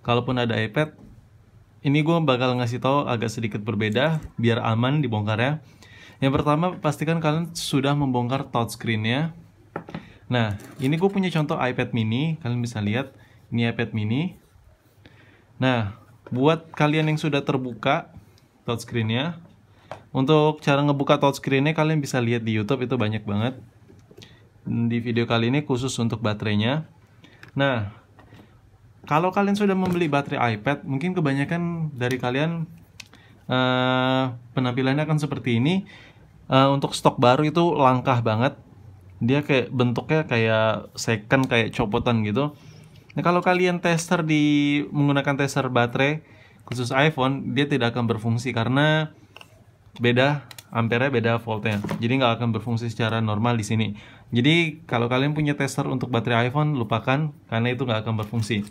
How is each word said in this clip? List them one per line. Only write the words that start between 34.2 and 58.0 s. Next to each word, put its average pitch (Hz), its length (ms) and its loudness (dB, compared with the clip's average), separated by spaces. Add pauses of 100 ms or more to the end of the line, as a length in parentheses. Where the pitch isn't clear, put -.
penampilannya 131 480 0
akan 156 160 0
seperti 131 400 -2
ini. 175 320 2 (560)
Eh, 135 240 6
untuk 139 240 0
stok - 240 2
baru 127 320 6
itu 170 240 2
langkah 127 480 2
banget. 113 320 0 (640)
Dia 131 240 2
kayak 139 320 0
bentuknya 127 560 0
kayak 110 640 0
second, 120 560 0
kayak 113 240 2
copotan 117 480 0
gitu. 120 320 0 (640)
Nah, 147 80 -4
kalau 175 160 2
kalian 180 400 2
tester 170 400 0
di, 147 720 2
menggunakan 143 480 2
tester 131 320 -2
baterai 123 480 0 (480)
khusus 123 240 -4
iPhone, 135 640 0
dia 143 80 2
tidak 123 320 0
akan 120 80 0
berfungsi 117 480 -2
karena 143 560 2 (920)
beda 127 480 2 (240)
ampere, 117 400 0
beda 117 240 2
voltnya. 110 400 -2 (240)
Jadi 117 160 0
nggak 120 240 2
akan 120 80 0
berfungsi 113 400 -4
secara 113 320 -2
normal 110 400 0
di 104 40 -4
sini. 110 220 0 (460)
Jadi 151 560 2
kalau 120 160 0
kalian 135 320 0
punya 147 160 0
tester 139 320 -2
untuk 135 240 -4
baterai 117 400 2
iPhone, 151 240 0
lupakan 131 560 0 (160)
karena 117 240 -2
itu 127 160 -2
nggak 110 160 0